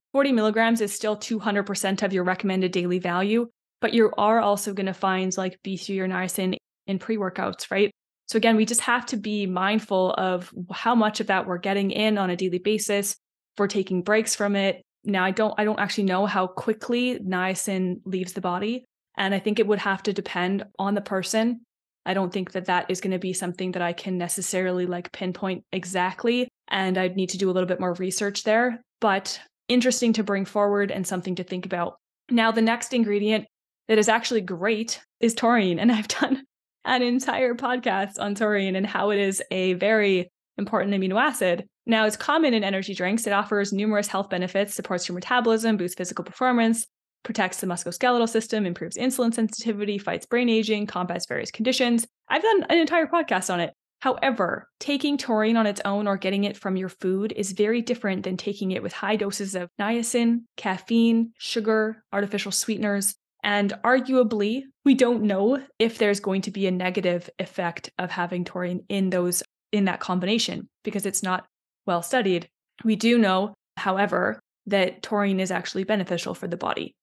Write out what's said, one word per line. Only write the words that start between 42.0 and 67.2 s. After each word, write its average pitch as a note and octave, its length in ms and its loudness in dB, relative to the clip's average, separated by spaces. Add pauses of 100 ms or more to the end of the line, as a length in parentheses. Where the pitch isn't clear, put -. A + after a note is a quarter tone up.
it's G#3+ 120 0
common D4+ 360 2
in G#3+ 100 2
energy G3 300 -2
drinks. F#3+ 340 -2
It G3+ 60 0
offers G3+ 380 0
numerous G#3 360 0
health G3 220 -4
benefits, F#3 440 -2
supports F#3 340 -4
your F3 80 -6
metabolism, A3+ 640 2
boosts F3+ 200 -4
physical F3+ 280 -6
performance, A#3 600 2 (380)
protects F#3+ 380 -4
the F#3+ 60 -4
musculoskeletal A3+ 600 0
system, A3 380 -2
improves F3 320 -6
insulin B3 360 0
sensitivity, G#3+ 640 -2
fights F3 280 -4
brain A#3+ 240 0
aging, A3 380 2
combats F3+ 380 -6
various - 260 -6
conditions. A#3+ 540 2 (220)
I've - 140 0
done G#4 280 4
an E4 80 6
entire D#4+ 300 2
podcast D4+ 460 0
on F3 80 0
it. E3 120 -4 (280)
However, A3+ 640 0 (140)
taking C#4+ 360 0
taurine A3 380 2
on A3+ 100 4
its G3+ 200 -2
own G3+ 200 -2
or G3 120 0
getting G3 260 0
it G3+ 140 -4
from F#3+ 180 -4
your F#3 140 -4
food F#3+ 440 -2
is G3 200 -4
very G#3+ 280 2
different A3 420 -2
than F#3 120 -4
taking G3 360 -4
it - 120 -4
with G3 80 -6
high G#3 240 -2
doses G3+ 400 -4
of F3+ 140 -6 (100)
niacin, A#3 600 2 (180)
caffeine, A3+ 800 2
sugar, A3 760 -2
artificial G3+ 400 -2
sweeteners. G3+ 640 -2 (280)
And G3+ 300 2 (100)
arguably, B3 800 4 (220)
we C4+ 100 8
don't A#3+ 280 4
know G#3 380 4 (180)
if A3+ 180 2
there's G3+ 220 4
going G3 240 0
to - 80 -8
be G3 140 -2
a F#3 60 2
negative F3+ 580 -2 (100)